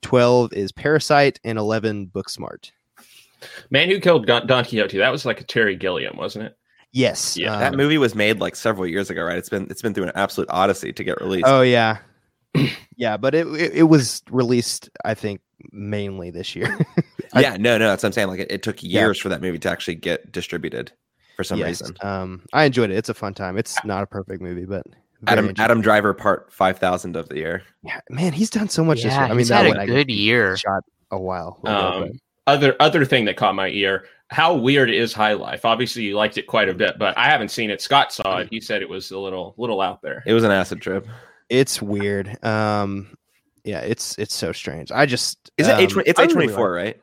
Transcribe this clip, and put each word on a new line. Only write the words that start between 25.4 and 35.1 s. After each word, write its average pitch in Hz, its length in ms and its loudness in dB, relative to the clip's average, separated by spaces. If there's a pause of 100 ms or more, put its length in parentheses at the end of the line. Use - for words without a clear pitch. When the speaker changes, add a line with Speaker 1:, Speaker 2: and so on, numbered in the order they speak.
Speaker 1:
interesting. 101 180 -2
Speaker 3:
Adam 113 180 4
Driver 104 340 4
Part - 360 -2
five 92 280 0
thousand 90 360 -2
of 80 140 -10
the - 80 -10
year. 80 240 -6 (220)
Speaker 1:
Yeah, - 160 -12 (100)
man, 156 240 -2
he's 208 160 0
done 208 180 -2
so 160 160 0
much 147 200 2
this 113 100 0
Speaker 4:
Yeah, 135 60 0
Speaker 1:
year. 135 60 2
I 120 40 -2
mean, 113 80 2
Speaker 4:
he's 120 120 2
Speaker 1:
that 120 80 4
Speaker 4:
had 196 100 6
a - 20 8
Speaker 1:
one 135 100 0
I 101 60 -4
Speaker 4:
good 131 240 0
year. 104 480 2
Speaker 1:
shot 98 240 -2 (300)
a 98 80 -6
while 90 440 -8
ago, 120 80 -2
Speaker 2:
Um, 95 300 0
Speaker 1:
but 90 100 -6 (400)
Speaker 2:
other, 143 280 4
other 151 260 4
thing 127 200 2
that 95 120 -2
caught 101 160 2
my 98 160 -2
ear, 95 360 0 (240)
how 165 260 2
weird 131 340 4
is 113 240 0